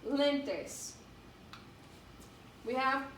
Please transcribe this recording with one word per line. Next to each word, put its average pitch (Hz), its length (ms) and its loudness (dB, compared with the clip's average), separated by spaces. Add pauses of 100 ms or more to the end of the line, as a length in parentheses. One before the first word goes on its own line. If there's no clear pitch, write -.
lentes. 277 840 2 (1700)
We 226 100 0
have 269 280 6 (140)